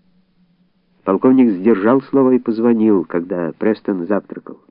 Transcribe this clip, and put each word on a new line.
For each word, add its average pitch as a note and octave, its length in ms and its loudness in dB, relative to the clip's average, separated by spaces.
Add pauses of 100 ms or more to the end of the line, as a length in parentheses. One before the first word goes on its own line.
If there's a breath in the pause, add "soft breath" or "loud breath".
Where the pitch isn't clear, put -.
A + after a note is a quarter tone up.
(1040)
Полковник B2+ 480 2
сдержал G#2 520 0
слово C3+ 280 0
и B2 80 2
позвонил, A2 640 0
когда F2 560 -6
Престон F#2 480 -4
завтракал. - 520 -8 (120)